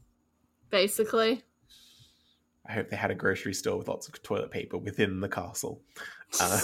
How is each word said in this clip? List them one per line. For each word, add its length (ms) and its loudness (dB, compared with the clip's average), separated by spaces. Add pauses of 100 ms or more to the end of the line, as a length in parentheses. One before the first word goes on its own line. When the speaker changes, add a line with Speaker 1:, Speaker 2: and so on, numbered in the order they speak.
(680)
Speaker 1:
Basically. 760 4 (1200)
Speaker 2:
I 80 -8
hope 160 -2
they 80 -4
had 140 0
a 40 2
grocery 380 0
store 240 0
with 100 -4
lots 200 -6
of 160 -18
toilet 280 -2
paper 260 -6
within 420 0
the 100 -2
castle. 520 -6 (580)
Uh, 240 4